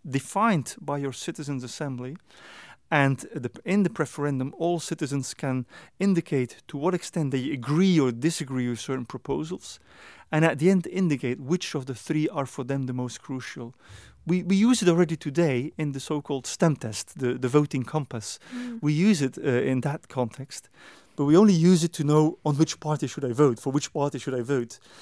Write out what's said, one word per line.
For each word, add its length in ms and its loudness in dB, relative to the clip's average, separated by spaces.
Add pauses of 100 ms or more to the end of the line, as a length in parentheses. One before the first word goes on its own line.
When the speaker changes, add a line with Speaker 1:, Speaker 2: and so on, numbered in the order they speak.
Speaker 1:
defined 720 0
by 160 -4
your 160 -4
Citizens' 500 -8
Assembly. 540 -8 (760)
And 420 4
the, 160 -4 (160)
in 160 2
the 80 2
preferendum, 720 -4
all 200 0
citizens 540 -6
can 320 -4 (340)
indicate 580 0 (100)
to 100 -10
what 160 0
extent 380 -4
they 200 -2
agree 480 2
or 120 4
disagree 580 -2
with 100 -4
certain 280 -6
proposals, 720 -8 (520)
and 140 4
at 140 2
the 100 4
end 160 4
indicate 540 -2
which 340 -4
of 140 -6
the 80 -8
three 340 -2
are 160 -4
for 180 -8
them 220 -4
the 80 -4
most 260 -6
crucial. 540 -10 (540)
We, 160 0
we 140 2
use 260 4
it 60 6
already 260 4
today 600 0
in 180 -2
the 60 -8
so-called 460 -4
stem 300 2
test, 420 -10
the, 160 0
the 140 -2
voting 360 2
compass. 540 -6 (180)
Speaker 2:
Mm. 280 -10
Speaker 1:
We 100 2
use 300 4
it, 160 -2
uh, 100 -12
in 320 2
that 260 -4
context, 640 -6 (460)
but 100 0
we 100 6
only 180 10
use 300 6
it 100 0
to 100 -2
know 420 4
on 120 2
which 220 2
party 280 -2
should 180 -8
I 80 -2
vote, 260 4
for 140 -4
which 180 -2
party 280 -4
should 160 -6
I 60 -2
vote. 360 -2 (240)